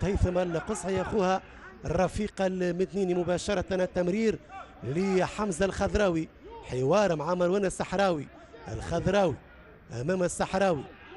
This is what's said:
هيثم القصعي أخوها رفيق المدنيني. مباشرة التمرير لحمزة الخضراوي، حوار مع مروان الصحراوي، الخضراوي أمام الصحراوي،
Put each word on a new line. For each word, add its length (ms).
هيثم 360
القصعي 640
أخوها 400
رفيق 560
المدنيني. 720
مباشرة 640
التمرير 640
لحمزة 840
الخضراوي، 640
حوار 520
مع 180
مروان 320
الصحراوي، 600
الخضراوي 680
أمام 320
الصحراوي، 600